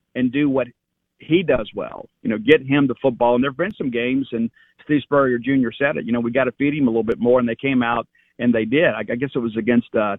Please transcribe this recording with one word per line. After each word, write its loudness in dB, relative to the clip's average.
and 0
do 0
what 0
he 0
does 0
well, -10
you -4
know, -2
get 4
him 2
the -2
football. 2
And 2
there've -4
been -6
some -6
games, -2
and -4
Steve 0
Spurrier 2
Junior 0
said -2
it, -6
you -2
know, 0
we -2
gotta 0
feed -2
him 0
a 2
little 0
bit -2
more, 4
and 2
they -2
came 0
out -2
and 0
they 2
did. 2
I, -8
I -6
guess -6
it -2
was -4
against, 0
uh, 0